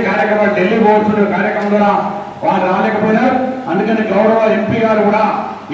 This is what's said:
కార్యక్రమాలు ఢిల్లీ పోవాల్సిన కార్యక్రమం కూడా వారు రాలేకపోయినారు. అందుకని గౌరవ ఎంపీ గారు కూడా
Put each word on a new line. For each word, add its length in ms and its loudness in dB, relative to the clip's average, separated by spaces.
కార్యక్రమాలు 520 0
ఢిల్లీ 260 2
పోవాల్సిన 500 2
కార్యక్రమం 420 -2
కూడా 140 2
వారు 260 0
రాలేకపోయినారు. 680 0
అందుకని 320 0
గౌరవ 320 2
ఎంపీ 280 -2
గారు 220 2
కూడా 180 2